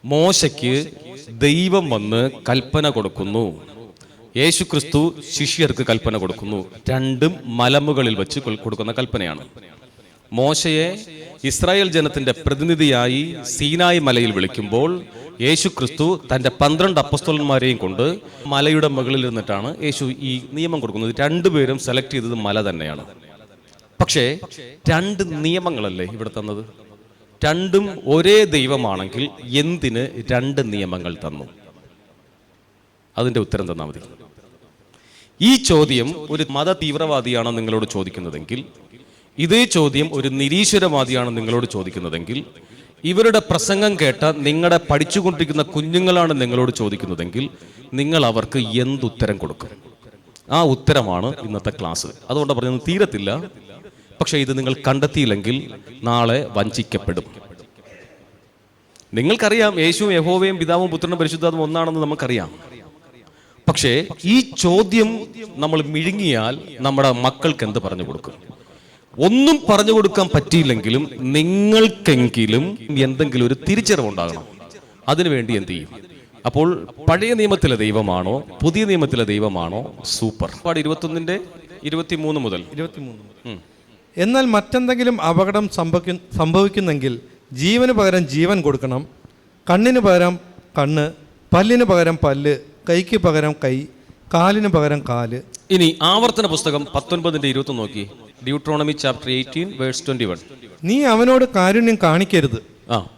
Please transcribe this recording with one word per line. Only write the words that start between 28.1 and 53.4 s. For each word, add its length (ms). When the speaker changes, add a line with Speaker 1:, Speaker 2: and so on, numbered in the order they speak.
Speaker 1:
ദൈവമാണെങ്കിൽ 840
എന്തിന് 880
രണ്ട് 420
നിയമങ്ങൾ 400
തന്നു? 320
അതിൻ്റെ 220
ഉത്തരം 320
തന്നാൽ 140
മതി. 140
ഈ 140
ചോദ്യം 760
ഒരു 200
മത 240
തീവ്രവാദിയാണ് 840
നിങ്ങളോട് 280
ചോദിക്കുന്നതെങ്കിൽ, 800
ഇതേ 280
ചോദ്യം 480
ഒരു 140
നിരീശ്വരവാദിയാണ് 1080
നിങ്ങളോട് 280
ചോദിക്കുന്നതെങ്കിൽ, 800
ഇവരുടെ 360
പ്രസംഗം 560
കേട്ട 280
നിങ്ങളുടെ 420
പഠിച്ചുകൊണ്ടിരിക്കുന്ന 720
കുഞ്ഞുങ്ങളാണ് 800
നിങ്ങളോട് 300
ചോദിക്കുന്നതെങ്കിൽ, 800
നിങ്ങൾ 320
അവർക്ക് 340
എന്തുത്തരം 760
കൊടുക്കും? 320
ആ 120
ഉത്തരമാണ് 760
ഇന്നത്തെ 280
ക്ലാസ്. 380
അതുകൊണ്ടാണ് 300
പറഞ്ഞത് 280
തീരത്തില്ല. 560